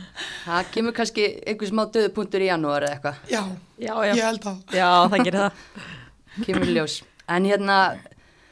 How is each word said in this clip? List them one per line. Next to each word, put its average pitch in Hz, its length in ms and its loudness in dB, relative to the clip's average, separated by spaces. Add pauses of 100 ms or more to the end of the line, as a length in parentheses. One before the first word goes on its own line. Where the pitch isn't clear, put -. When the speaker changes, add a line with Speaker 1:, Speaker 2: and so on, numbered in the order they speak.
(460)
Speaker 1:
Það 180 260 0
kemur 226 240 0
kannski 220 280 0 (260)
einhver 214 180 -4
smá 214 240 0
dauðupunktur 202 520 0
í 190 40 2
janúar 147 380 0
eða 143 100 -4
eitthvað. 139 200 -6 (120)
Speaker 2:
Já, 226 140 -2 (400)
Speaker 3:
Já, 220 120 -6 (120)
já. 208 80 2
Speaker 2:
ég 233 100 2
held 226 200 -2
það. 190 160 -8 (180)
Speaker 3:
Já, 180 120 4 (200)
það 226 160 2
gerir 185 160 0
það. 202 220 -4 (840)
Speaker 1:
Kemur 185 240 0
í 175 80 2
ljós. 151 200 -2 (260)
En 180 260 0
hérna, 196 280 2 (760)